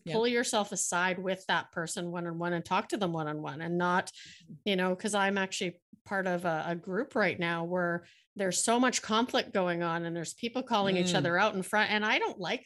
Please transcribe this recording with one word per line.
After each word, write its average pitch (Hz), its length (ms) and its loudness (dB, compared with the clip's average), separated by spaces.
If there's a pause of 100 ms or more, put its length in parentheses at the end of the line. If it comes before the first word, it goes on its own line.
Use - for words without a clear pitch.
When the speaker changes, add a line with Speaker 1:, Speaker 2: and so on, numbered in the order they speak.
Speaker 1:
Yep. 165 80 -4
Speaker 2:
pull 233 140 2
yourself 240 440 0
aside 185 460 0
with 185 300 -2
that 170 240 0
person 175 400 -6
one-on-one 170 420 -4
and 170 100 -2
talk 202 260 0
to 330 80 -2
them 185 140 0
one-on-one 151 500 -4
and 170 140 -4
not, 180 360 2 (320)
Speaker 1:
Mm-hmm. - 100 -20 (120)
Speaker 2:
you 202 100 2
know, 185 200 2
'cause 208 200 -2
I'm 196 240 2
actually 190 420 -4 (220)
part 190 240 -2
of 175 180 0
a, 156 220 0
a 170 80 -2
group 185 400 -4
right 196 240 2
now 170 240 0
where 175 420 -2 (300)
there's 185 280 0
so 233 160 4
much 247 220 2
conflict 233 500 2
going 175 300 2
on 170 240 0
and 170 100 -4
there's 165 200 -6
people 240 260 -4
calling 196 360 2
each 180 160 2
Speaker 1:
Mm. - 20 4
Speaker 2:
other 175 240 2
out 208 160 4
in 185 80 -2
front. 214 260 2
And 208 160 2
I 233 140 2
don't 427 200 -2
like 196 260 -4